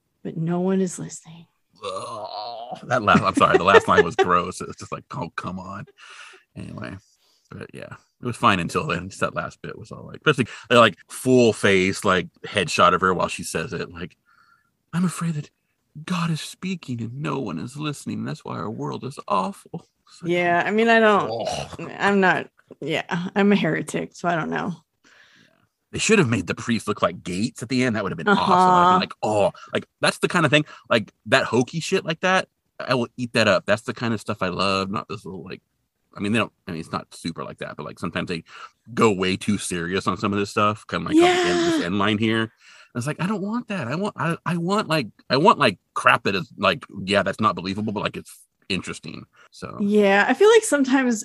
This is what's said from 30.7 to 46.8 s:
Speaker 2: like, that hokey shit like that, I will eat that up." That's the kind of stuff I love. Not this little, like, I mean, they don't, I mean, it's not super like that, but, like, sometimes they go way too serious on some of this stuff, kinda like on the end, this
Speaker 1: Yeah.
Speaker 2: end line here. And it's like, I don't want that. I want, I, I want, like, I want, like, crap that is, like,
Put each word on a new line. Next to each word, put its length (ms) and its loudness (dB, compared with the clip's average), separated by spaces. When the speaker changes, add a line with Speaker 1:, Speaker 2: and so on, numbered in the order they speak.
Speaker 2:
like, 220 0
that 180 4
hokey 340 0
shit 260 -2
like 140 -6
that, 280 0
I 160 -4
will 120 0
eat 160 -6
that 140 2
up." 180 4
That's 180 2
the 100 -6
kind 200 -4
of 80 -2
stuff 220 -8
I 60 0
love. 420 0
Not 160 -6
this 180 -12
little, 180 -12
like, 180 -14
I 60 -12
mean, 100 -2
they 80 2
don't, 120 -2
I 40 -8
mean, 80 -8
it's 120 -14
not 220 -8
super 300 -10
like 160 -14
that, 160 -10
but, 100 -12
like, 140 -14
sometimes 300 -6
they 140 -8
go 180 4
way 260 0
too 200 -2
serious 500 -4
on 100 0
some 160 -2
of 60 0
this 120 -2
stuff, 360 0
kinda 200 -6
like 80 2
on 60 8
the 60 8
end, 320 2
this 60 0
Speaker 1:
Yeah. 60 -4
Speaker 2:
end 140 -2
line 180 2
here. 240 0
And 80 -4
it's 120 -4
like, 140 -6
I 60 -2
don't 160 -4
want 260 -6
that. 180 -6
I 80 -6
want, 220 -4
I, 280 -2
I 120 -2
want, 300 -2
like, 200 0
I 80 2
want, 220 6
like, 180 2
crap 300 4
that 120 0
is, 220 -6
like, 260 0